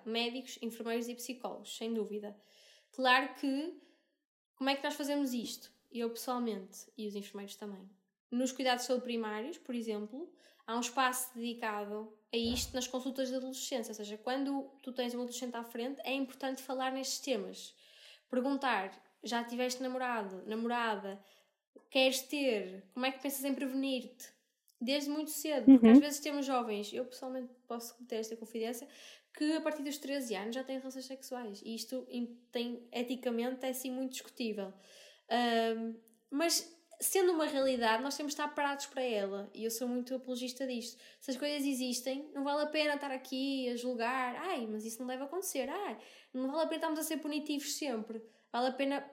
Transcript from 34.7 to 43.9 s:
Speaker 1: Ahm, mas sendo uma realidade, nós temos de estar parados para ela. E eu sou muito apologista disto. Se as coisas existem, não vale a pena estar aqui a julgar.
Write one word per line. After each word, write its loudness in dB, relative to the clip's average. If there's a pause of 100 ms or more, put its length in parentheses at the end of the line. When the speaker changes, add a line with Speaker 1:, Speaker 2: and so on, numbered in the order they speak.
Speaker 1:
Ahm, 4 (360)
mas 2 (300)
sendo 6
uma 4
realidade, 4
nós -2
temos -2
de -4
estar 0
parados 0
para -4
ela. 0
E -6
eu 0
sou -2
muito -2
apologista -4
disto. -4 (200)
Se -6
as -2
coisas 0
existem, -2
não -2
vale 2
a 2
pena 2
estar -4
aqui -2
a -2
julgar. 0